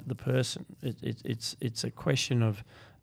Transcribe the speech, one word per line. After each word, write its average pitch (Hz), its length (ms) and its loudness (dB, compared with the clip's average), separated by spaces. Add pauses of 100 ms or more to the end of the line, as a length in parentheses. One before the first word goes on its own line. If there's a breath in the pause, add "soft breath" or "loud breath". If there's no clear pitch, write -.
the 123 80 -2
person. - 500 0 (180)
It, 123 200 -4
it, 113 220 -4
it's, - 360 -4
it's 113 240 -2
a 117 60 -2
question 131 520 2
of, 110 220 2 (380 soft breath)